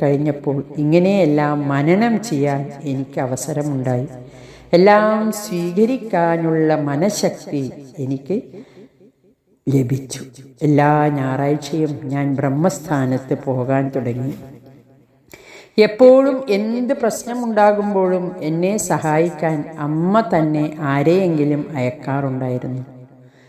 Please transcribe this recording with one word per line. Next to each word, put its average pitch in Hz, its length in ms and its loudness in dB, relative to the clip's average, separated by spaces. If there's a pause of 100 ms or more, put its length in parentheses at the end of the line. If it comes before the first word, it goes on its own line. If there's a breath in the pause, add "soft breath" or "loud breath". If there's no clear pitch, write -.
കഴിഞ്ഞപ്പോൾ 147 560 0 (260)
ഇങ്ങനെയെല്ലാം 151 720 4 (160)
മനനം 190 420 2 (140)
ചെയ്യാൻ 143 340 -2 (280)
എനിക്ക് 135 360 -6
അവസരമുണ്ടായി. 131 800 -4 (720 loud breath)
എല്ലാം 214 440 6 (220)
സ്വീകരിക്കാനുള്ള 170 1300 0 (200)
മനഃശക്തി 151 760 -2 (400)
എനിക്ക് 139 320 -4 (1300 loud breath)
ലഭിച്ചു. 135 540 -2 (460)
എല്ലാ 147 240 4 (280)
ഞായറാഴ്ചയും 143 760 -2 (180)
ഞാൻ 143 140 -2 (140)
ബ്രഹ്മസ്ഥാനത്ത് 139 960 -2 (100)
പോകാൻ 131 360 0 (120)
തുടങ്ങി. 123 400 -4 (1500 loud breath)
എപ്പോഴും 262 520 6 (180)
എന്ത് 233 460 -2
പ്രശ്നമുണ്ടാകുമ്പോഴും 208 1200 0 (240)
എന്നെ 170 240 0 (200)
സഹായിക്കാൻ 156 680 0 (280)
അമ്മ 170 360 0 (120)
തന്നെ 156 300 2 (300)
ആരെയെങ്കിലും 147 680 2 (180)
അയക്കാറുണ്ടായിരുന്നു. 127 1040 -4 (640 soft breath)